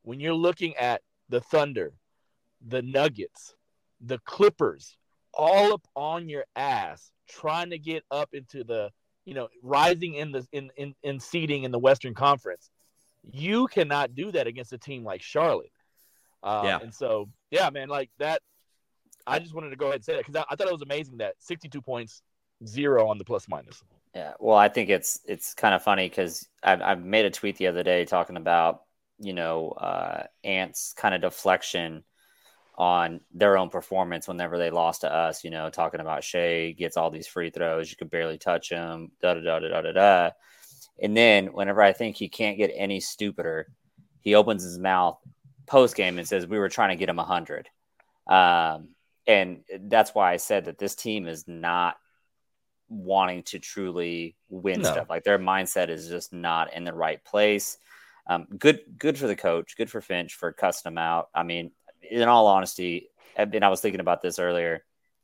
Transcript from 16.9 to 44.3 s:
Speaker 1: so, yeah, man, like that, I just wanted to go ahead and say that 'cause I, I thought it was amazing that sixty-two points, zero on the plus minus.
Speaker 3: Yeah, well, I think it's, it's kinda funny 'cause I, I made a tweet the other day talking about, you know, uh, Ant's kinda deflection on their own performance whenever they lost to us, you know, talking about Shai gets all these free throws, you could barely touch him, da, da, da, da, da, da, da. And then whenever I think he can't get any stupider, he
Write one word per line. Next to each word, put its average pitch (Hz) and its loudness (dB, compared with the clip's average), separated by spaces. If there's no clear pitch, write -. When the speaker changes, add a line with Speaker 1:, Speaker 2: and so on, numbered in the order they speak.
Speaker 1:
so, 107 -4
yeah, 170 2
man, 139 -12
like 139 -6
that, 156 -4
I 160 -2
just 165 -10
wanted 156 -12
to 135 -14
go 143 -4
ahead 139 -2
and 110 -12
say 160 -4
that 131 -6
'cause 143 -10
I, 156 -2
I 147 -4
thought 190 -2
it 180 -2
was 156 -8
amazing 143 -8
that 104 -6
sixty-two 151 -12
points, 120 -10
zero 123 4
on 107 0
the 98 -12
plus 107 -6
minus. 73 -12
Speaker 3:
Yeah, 76 -12
well, 110 6
I 104 10
think 107 0
it's, - 0
it's - -10
kinda - 4
funny 98 2
'cause - -6
I, 95 6
I 92 0
made 98 0
a 98 0
tweet 101 -6
the 92 -2
other 87 0
day 90 2
talking 87 -2
about, 85 2
you 101 -10
know, 82 -4
uh, 50 -6
Ant's 95 -4
kinda 95 0
deflection 87 -2
on 87 2
their 98 6
own 90 0
performance 87 -4
whenever 87 -6
they 85 0
lost 82 0
to 78 -2
us, 82 -2
you 85 -10
know, 80 -8
talking 82 -4
about 78 -6
Shai 85 -2
gets 82 -6
all 82 0
these 80 -14
free 85 -6
throws, 82 -4
you - -18
could 80 -12
barely 82 -4
touch 87 -4
him, 82 -8
da, 90 2
da, 85 -6
da, 82 -2
da, 82 -6
da, 82 -2
da, 82 -6
da. 90 6
And 104 0
then 107 8
whenever 98 0
I 98 8
think 110 -4
he 101 -6
can't 104 -4
get 101 2
any 98 -4
stupider, 85 -6
he 104 4